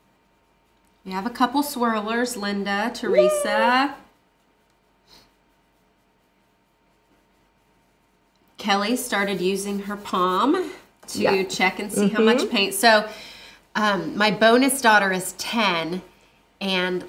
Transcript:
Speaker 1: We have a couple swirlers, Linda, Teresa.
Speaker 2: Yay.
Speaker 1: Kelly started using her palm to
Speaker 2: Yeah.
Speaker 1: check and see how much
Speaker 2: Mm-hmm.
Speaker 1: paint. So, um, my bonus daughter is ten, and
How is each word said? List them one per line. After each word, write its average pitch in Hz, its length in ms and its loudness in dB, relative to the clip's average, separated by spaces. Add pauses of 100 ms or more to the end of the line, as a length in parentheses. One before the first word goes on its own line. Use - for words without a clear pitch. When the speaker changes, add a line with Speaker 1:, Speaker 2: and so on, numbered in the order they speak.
(1040)
Speaker 1:
We 190 60 -14
have 190 140 -6
a 240 60 -4
couple 254 320 0
swirlers, 233 720 -2
Linda, 202 560 -4
Teresa. 466 1000 2
Speaker 2:
Yay. - 1200 -20 (3500)
Speaker 1:
Kelly 208 380 0
started 196 460 -4
using 196 380 -2
her 202 180 -8
palm 214 760 0 (360)
to - 120 -10
Speaker 2:
Yeah. 196 240 2
Speaker 1:
check 185 360 0
and 208 120 -8
see 208 180 2
how 220 120 0
much 226 160 6
Speaker 2:
Mm-hmm. - 180 -2
Speaker 1:
paint. 196 180 0
So, 220 320 4 (680)
um, 196 420 -2
my 208 140 4
bonus 240 500 4
daughter 202 300 4
is 185 260 -6
ten, 185 640 -2 (600)
and 180 480 -2